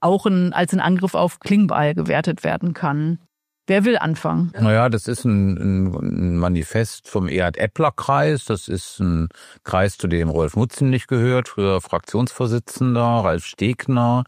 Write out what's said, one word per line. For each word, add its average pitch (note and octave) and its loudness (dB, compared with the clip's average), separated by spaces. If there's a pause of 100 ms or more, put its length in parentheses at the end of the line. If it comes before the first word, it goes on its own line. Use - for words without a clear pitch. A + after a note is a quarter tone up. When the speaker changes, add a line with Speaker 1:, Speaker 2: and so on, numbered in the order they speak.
Speaker 1:
auch F#3+ 2
ein, F3+ 2
als F3 0
ein F#3 2
Angriff F3+ 2
auf F3 0
Klingbeil F3 2
gewertet D#3+ -2
werden D#3+ -2
kann. D#3 -2 (480)
Wer G3 2
will A#3 2
anfangen? D#3+ -2
Speaker 2:
Naja, A2+ 4
das A2+ -2
ist A#2 -4
ein, G2 2
ein, F#2+ 0
ein F2 -2
Manifest F2+ -2
vom F#2 -2
Erhard-Eppler-Kreis. C3+ 0
Das G#2 -4
ist - -8
ein E2 0 (340)
Kreis, F#2+ 0
zu F#2+ -4
dem E2+ 0
Rolf D2+ -2
Mutzenich B2+ 0
gehört, B2+ 0
früher G2 0
Fraktionsvorsitzender, A#2+ -2
Ralf G#2+ 0
Stegner. B2 0